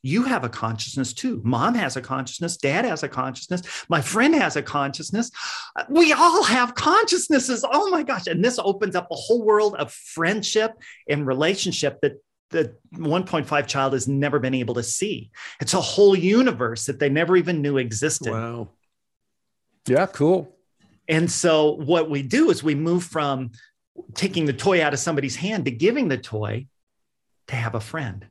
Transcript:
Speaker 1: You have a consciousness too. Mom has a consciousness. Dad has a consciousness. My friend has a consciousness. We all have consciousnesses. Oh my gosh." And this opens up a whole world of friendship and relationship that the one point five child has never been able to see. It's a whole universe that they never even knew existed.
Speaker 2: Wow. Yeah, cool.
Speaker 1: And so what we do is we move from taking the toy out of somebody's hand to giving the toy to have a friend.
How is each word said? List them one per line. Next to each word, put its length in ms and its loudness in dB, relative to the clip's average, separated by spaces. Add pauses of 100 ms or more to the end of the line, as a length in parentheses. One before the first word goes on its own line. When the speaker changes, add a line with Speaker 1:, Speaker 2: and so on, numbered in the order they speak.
Speaker 1:
You 220 0
have 200 0
a 60 -4
consciousness 640 -6
too. 320 -6
Mom 300 2
has 200 -2
a 60 -4
consciousness. 560 -6
Dad 280 0
has 180 -4
a 40 -6
consciousness. 540 -6 (260)
My 140 2
friend 320 2
has 220 2
a 80 0
consciousness. 680 -4 (600)
We 240 6
all 300 6
have 300 2
consciousnesses. 1000 2
Oh 200 2
my 100 2
gosh." 240 -4
And 180 0
this 140 2
opens 380 -2
up 160 -2
a 40 -6
whole 300 0
world 300 4
of 180 -6
friendship 800 -2 (360)
and 200 -2
relationship 720 0
that 120 0 (380)
the 220 -2 (240)
one 280 -2
point 200 -2
five 220 0
child 260 0
has 140 -2
never 320 0
been 160 -2
able 180 -2
to 80 -2
see. 480 -6 (320)
It's 140 -2
a 60 2
whole 340 6
universe 720 2
that 100 -6
they 100 2
never 300 4
even 240 0
knew 160 0
existed. 560 -2
Speaker 2:
Wow. 360 -6 (1160)
Yeah, 200 2
cool. 480 0 (520)
Speaker 1:
And 220 2
so 440 2
what 360 0
we 140 -2
do 260 2
is 140 0
we 100 0
move 300 0
from 480 -4 (640)
taking 320 -2
the 60 0
toy 300 2
out 100 2
of 60 -4
somebody's 360 -2
hand 300 -4
to 60 -2
giving 360 0
the 100 0
toy 480 -6 (840)
to 60 -6
have 200 -4
a 40 -2
friend. 500 -8